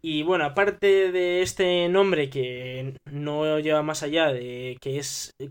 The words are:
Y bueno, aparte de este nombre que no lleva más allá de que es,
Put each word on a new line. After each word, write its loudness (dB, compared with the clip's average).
Y -4
bueno, 2
aparte 2
de 2
este 2
nombre 2
que -6
no -2
lleva 2
más -4
allá 2
de -8
que -6
es, -10